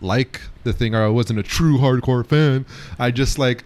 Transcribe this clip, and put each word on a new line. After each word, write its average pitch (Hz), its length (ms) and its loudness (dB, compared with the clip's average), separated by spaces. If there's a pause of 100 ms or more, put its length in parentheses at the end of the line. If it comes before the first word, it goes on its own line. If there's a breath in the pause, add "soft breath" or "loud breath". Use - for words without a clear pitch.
like 110 400 -4 (220)
the 113 100 -2
thing 113 220 -2
or 110 80 2
I 107 60 2
wasn't 113 300 0
a 98 40 -4
true 156 340 2
hardcore 127 480 2
fan. 143 400 2 (320 loud breath)
I 123 140 0
just, 123 260 0
like, 127 280 0